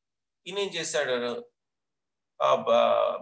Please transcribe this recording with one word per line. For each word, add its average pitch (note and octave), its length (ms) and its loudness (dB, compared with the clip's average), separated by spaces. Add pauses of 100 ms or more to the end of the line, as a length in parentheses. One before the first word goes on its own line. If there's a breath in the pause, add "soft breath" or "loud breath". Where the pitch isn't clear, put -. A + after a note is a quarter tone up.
(460)
ఈయన G3 120 -8
ఏం G3 160 -6
చేశాడు? B2+ 760 -4 (920)
ఆ C3+ 120 4
బ-, A2+ 680 2